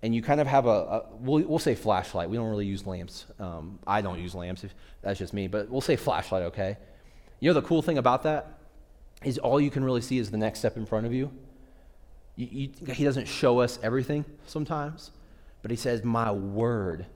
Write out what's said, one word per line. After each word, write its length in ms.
And 120
you 80
kind 180
of 60
have 200
a, 40
a 320
we'll, 280
we'll 120
say 160
flashlight. 540
We 80
don't 120
really 180
use 200
lamps. 400
Um, 480
I 140
don't 180
use 160
lamps. 300
If, 100
that's 160
just 140
me. 140
But 240
we'll 100
say 160
flashlight, 480
okay? 340
You 120
know 40
the 120
cool 140
thing 160
about 280
that 340
is 140
all 220
you 100
can 140
really 180
see 160
is 120
the 80
next 200
step 180
in 80
front 220
of 80
you. 160
You, 140
you, 420
he 120
doesn't 220
show 340
us 220
everything 420
sometimes, 640
but 80
he 80
says, 240
"My 280
word 720